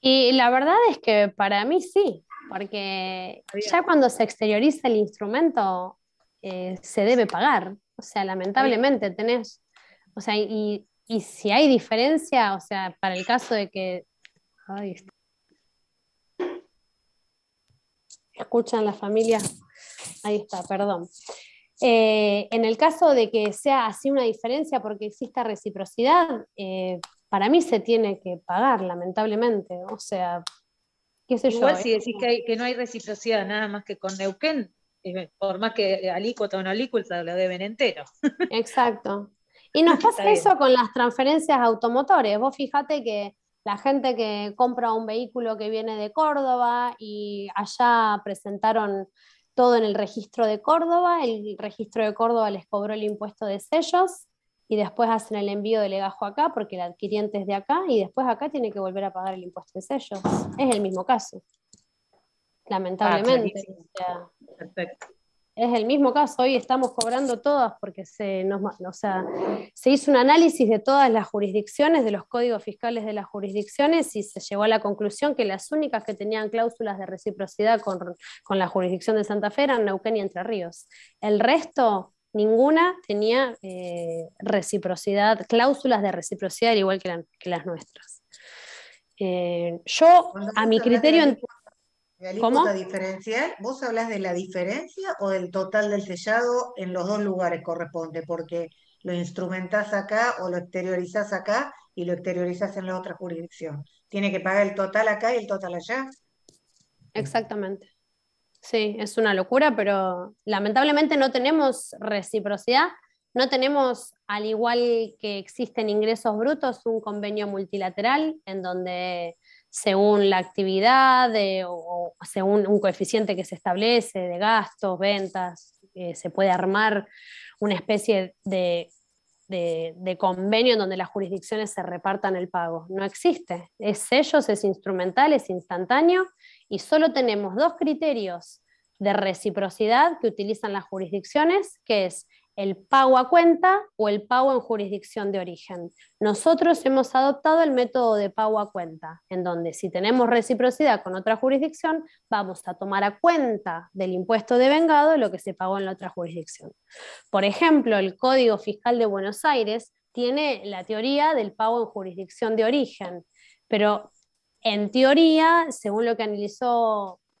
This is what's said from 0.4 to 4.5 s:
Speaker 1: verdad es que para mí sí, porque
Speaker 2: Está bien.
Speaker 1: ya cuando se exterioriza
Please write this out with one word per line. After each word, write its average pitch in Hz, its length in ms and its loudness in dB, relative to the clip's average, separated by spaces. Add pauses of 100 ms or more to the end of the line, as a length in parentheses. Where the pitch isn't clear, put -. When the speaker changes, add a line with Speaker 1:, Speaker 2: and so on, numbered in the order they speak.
Speaker 1:
verdad 285 260 4 (140)
es - 80 -4
que 208 360 4
para 202 300 0
mí 320 160 2
sí, 349 460 0 (240)
porque 190 960 -8
Speaker 2:
Está - 100 -12
bien. 208 140 -4
Speaker 1:
ya 339 140 4
cuando 285 260 6
se - 120 0
exterioriza 226 640 2